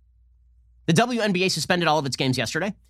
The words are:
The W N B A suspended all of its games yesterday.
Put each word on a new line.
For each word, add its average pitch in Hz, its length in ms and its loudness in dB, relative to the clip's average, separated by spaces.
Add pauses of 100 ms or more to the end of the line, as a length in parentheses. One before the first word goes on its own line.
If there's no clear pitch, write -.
(880)
The 165 80 2
W 233 260 2
N 208 120 0
B 180 120 0
A 185 60 0
suspended 170 380 0
all 156 100 4
of 139 80 -2
its 127 100 -6
games 131 220 0
yesterday. 160 360 -4 (160)